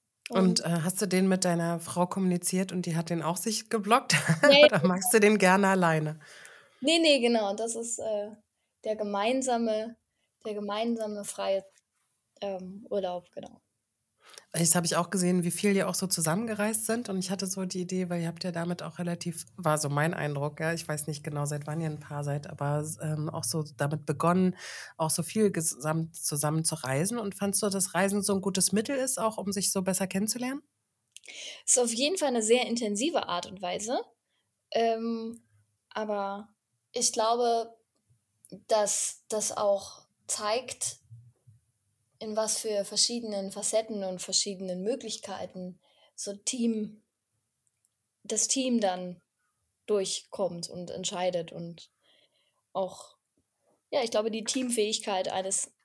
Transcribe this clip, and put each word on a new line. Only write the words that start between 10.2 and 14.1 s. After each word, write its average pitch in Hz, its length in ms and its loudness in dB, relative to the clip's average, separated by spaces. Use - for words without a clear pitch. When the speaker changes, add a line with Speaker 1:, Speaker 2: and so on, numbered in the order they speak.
Speaker 2:
der 214 100 -6
gemeinsame 208 680 -4
freie, 196 400 -2
ähm, 190 480 -8
Urlaub, 180 420 -4
genau. - 300 -16